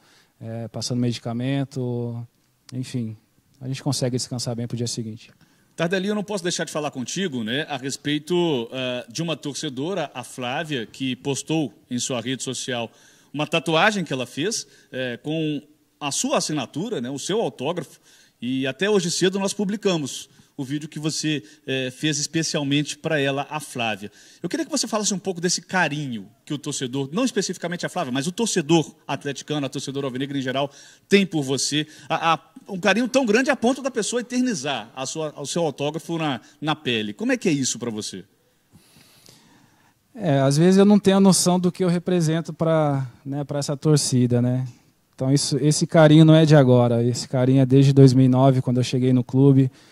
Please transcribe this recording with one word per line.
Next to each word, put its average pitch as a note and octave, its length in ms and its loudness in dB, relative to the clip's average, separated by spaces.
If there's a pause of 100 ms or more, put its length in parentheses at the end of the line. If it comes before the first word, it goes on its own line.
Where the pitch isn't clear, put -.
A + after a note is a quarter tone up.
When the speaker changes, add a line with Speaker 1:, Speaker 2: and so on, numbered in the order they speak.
(400)
Speaker 1:
é, A2+ 280 -10
passando B2 320 -6
medicamento, A#2+ 1300 -4 (460)
enfim, B2 420 -6 (460)
a B2+ 80 -10
gente C3+ 140 -8
consegue C3 340 -2
descansar B2 380 -6
bem A#2 120 -6
pro A#2 100 -8
dia A#2+ 100 -4
seguinte. A2 440 -10 (460)
Speaker 2:
Tardelli, F#3 320 -2
eu G#3 60 -2
não G#3 100 -4
posso G3+ 180 -6
deixar E3+ 220 -4
de - 80 -8
falar D3+ 200 -6
contigo, C3+ 500 -6
né, B2+ 260 -4
a D3 80 -8
respeito, D3 960 -2
ah, B2+ 380 -6
de A#2 120 -8
uma E3 140 -4
torcedora, D3+ 800 -8
a B2+ 80 -10
Flávia, C3 640 -6
que B2+ 300 -6
postou C#3+ 580 -4 (160)
em B2 80 -4
sua A#2+ 220 -4
rede A#2+ 220 -6
social A#2+ 480 -6 (420)
uma D3 160 -6
tatuagem E3 560 2
que D3 80 -8
ela B2+ 140 -4
fez, F#3 380 -6 (280)
eh, B2+ 280 -6
com D3+ 400 -4 (380)
a C#3+ 140 -6
sua C4 260 -2
assinatura, D#3+ 600 -4
né, B2 100 -8
o C#3 80 -8
seu G3 220 -2
autógrafo, E3 580 -6 (420)
e C3 240 -4
até C3+ 240 -2
hoje F#3 220 2
cedo F#3+ 300 0
nós G3 120 -2
publicamos F#3+ 800 -4 (260)
o C#3+ 60 -8
vídeo D3 260 -8
que D#3 120 -14
você, D#3 420 -4 (240)
eh, C3 240 -4
fez D3+ 300 -4
especialmente D3 760 -2
pra D#3+ 220 -2
ela, C#3 320 -2
a D3+ 80 -8
Flávia. A2 540 -6 (280)
Eu F3 80 -8
queria D#4 160 -4
que C4+ 60 -10
você C4+ 160 -2
falasse G#3+ 260 -4
um F#3+ 60 -4
pouco F3 220 -8
desse F3 200 -2
carinho D3 680 -4 (160)
que D3+ 100 -8
o C#3+ 40 -6
torcedor, C3+ 520 -6
não G#3 140 -2
especificamente F3+ 600 -4
a D3+ 40 -6
Flávia, C#3+ 240 -4
mas C#3+ 160 -2
o - 20 -2
torcedor E3 640 2 (100)
atleticano, C#3+ 640 -6
a - 20 -10
torcedora C#3 380 -6
alvinegra C#3 320 -6
em C3+ 40 -4
geral, C3+ 280 -4 (380)
tem G3 180 6
por D#3+ 160 -2
você. C#3 460 -2 (200)
A, D#3+ 260 0
a, D#3 60 -2 (280)
um G3 100 -10
carinho G3+ 300 2
tão C4 180 2
grande A#3+ 240 2
a C4+ 60 0
ponto C4 260 0
da C4 80 -6
pessoa A#3+ 300 -4
eternizar D3 760 -4
a C3 120 -8
sua, D#3 340 -8
o D3 40 -10
seu E3+ 200 -2
autógrafo D#3 540 -4
na, D3 220 -2 (200)
na D3+ 160 -2
pele. A2 360 -4
Como A#3 200 -4
é C4 40 2
que - 120 -2
é E3 40 4
isso C3+ 240 -2
pra A#2+ 140 -8
você? G2+ 340 -10 (1900)
Speaker 1:
É, E3+ 220 0
às C#3 180 2
vezes F3+ 220 6
eu G3 60 8
não G#3 160 6
tenho F#3+ 160 4
a G3 40 6
noção F3+ 380 4
do F3+ 140 0
que - 100 -6
eu F#3 60 2
represento E3+ 640 0
pra, D3+ 520 0 (220)
né, C#3 160 -6
pra C#3+ 160 -6
essa C#3+ 180 -4
torcida, B2 640 4
né? B2 240 0 (480)
Então C3+ 200 0
isso, C#3+ 240 2
esse D3+ 320 2
carinho D#3 360 8
não D#3 120 10
é D#3+ 100 6
de D3+ 80 8
agora, B2 480 6
esse A#2+ 260 -2
carinho C3 320 2
é C3 60 6
desde C3+ 260 6
dois C3+ 200 10
mil C3 120 6
e B2+ 40 6
nove, B2+ 340 4
quando B2 140 0
eu B2+ 80 2
cheguei B2+ 280 0
no B2 120 4
clube, C3+ 440 6 (240)